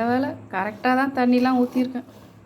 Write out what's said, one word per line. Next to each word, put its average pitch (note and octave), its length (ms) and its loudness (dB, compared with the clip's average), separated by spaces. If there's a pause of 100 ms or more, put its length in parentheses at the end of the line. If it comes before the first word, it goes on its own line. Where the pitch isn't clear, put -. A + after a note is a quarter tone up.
வேளை C4 200 0 (240)
கரெக்டா G#3 380 -2 (100)
தான் C4+ 180 -2
தண்ணிலாம் B3 420 4
ஊத்திருக்கேன், B3 480 -2 (380)